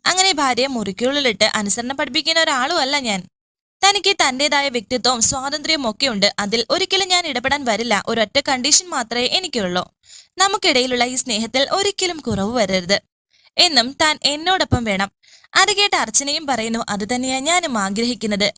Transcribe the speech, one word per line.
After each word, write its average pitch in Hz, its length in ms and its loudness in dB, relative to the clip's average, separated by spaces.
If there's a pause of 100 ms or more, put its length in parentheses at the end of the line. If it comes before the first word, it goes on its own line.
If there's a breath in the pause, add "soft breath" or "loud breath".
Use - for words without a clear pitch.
അങ്ങനെ 370 260 4
ഭാര്യയെ 269 340 0
മുറിക്കുള്ളിലിട്ട് 240 760 0
അനുസരണ 220 480 0
പഠിപ്പിക്കുന്ന 302 480 0
ഒരാളും 311 380 0
അല്ല 285 200 0
ഞാൻ. 208 240 -2 (640)
തനിക്ക് 392 280 2
തന്റേതായ 277 520 2
വ്യക്തിത്വവും 240 540 -2
സ്വാതന്ത്ര്യവും 285 680 0
ഒക്കെ - 160 -4
ഉണ്ട്. 202 320 0
അതിൽ 208 320 -2
ഒരിക്കലും 381 380 0
ഞാൻ 359 180 2
ഇടപെടാൻ 269 380 -2
വരില്ല. 220 420 0
ഒരൊറ്റ 226 420 0
കണ്ടീഷൻ 285 400 2
മാത്രമേ 247 360 -4
എനിക്കുള്ളൂ. 240 680 -2 (460 loud breath)
നമുക്കിടയിലുള്ള 254 680 2
ഈ 254 100 -6
സ്നേഹത്തിൽ 233 580 0
ഒരിക്കലും 381 440 -2
കുറവ് 220 400 -4
വരരുത്. 190 440 0 (580 soft breath)
എന്നും 277 420 2
താൻ 302 220 2
എന്നോടൊപ്പം 294 600 0
വേണം." 196 360 -2 (340 soft breath)
അത് 392 180 4
കേട്ട് 392 240 2
അർച്ചനയും 285 500 0
പറയുന്നു, 226 420 -2
"അത് 208 260 -4
തന്നെയാ 262 240 -2
ഞാനും 311 400 0
ആഗ്രഹിക്കുന്നത്, 208 800 -2